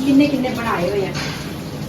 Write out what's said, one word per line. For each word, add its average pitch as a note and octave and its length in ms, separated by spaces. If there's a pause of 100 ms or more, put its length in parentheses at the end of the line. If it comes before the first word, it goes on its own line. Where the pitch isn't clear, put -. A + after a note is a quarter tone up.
ਕਿੰਨੇ C#4 200
ਕਿੰਨੇ B3 240
ਬਣਾਏ G#3+ 400
ਹੋਏ G3 160
ਆ। D3+ 60 (760)